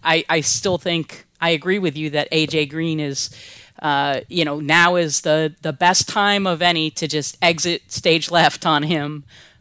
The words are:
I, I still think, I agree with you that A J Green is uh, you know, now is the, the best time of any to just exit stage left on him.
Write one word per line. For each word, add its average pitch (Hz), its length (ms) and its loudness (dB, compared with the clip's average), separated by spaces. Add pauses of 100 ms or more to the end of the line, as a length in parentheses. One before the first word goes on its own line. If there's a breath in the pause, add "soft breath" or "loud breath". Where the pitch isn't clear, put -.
I, 160 260 2
I 165 120 2
still 180 360 0
think, 165 480 -6 (160)
I 170 100 2
agree 170 280 0
with 160 180 -2
you 156 140 -4
that 147 220 -2
A 160 160 2
J 156 180 0
Green 156 320 -4
is 139 320 -6 (500 loud breath)
uh, 143 480 0
you 170 160 0
know, 151 160 -4
now 170 360 4
is 165 260 0
the, 156 400 0
the 160 100 -4
best 175 360 2
time 202 380 2
of 170 160 -2
any 160 300 2
to 160 160 -4
just - 340 -4
exit 170 480 0
stage 160 400 0
left 160 360 2
on 151 180 2
him. 151 400 -4 (360 soft breath)